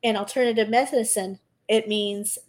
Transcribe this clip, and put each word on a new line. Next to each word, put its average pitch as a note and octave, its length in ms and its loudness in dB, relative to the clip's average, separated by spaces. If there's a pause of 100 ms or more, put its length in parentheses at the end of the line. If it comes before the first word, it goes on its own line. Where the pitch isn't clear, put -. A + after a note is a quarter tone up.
and A3 120 2
alternative A3 540 0
medicine, A3+ 720 0 (280)
it A3 220 2
means G#3 480 -4 (100)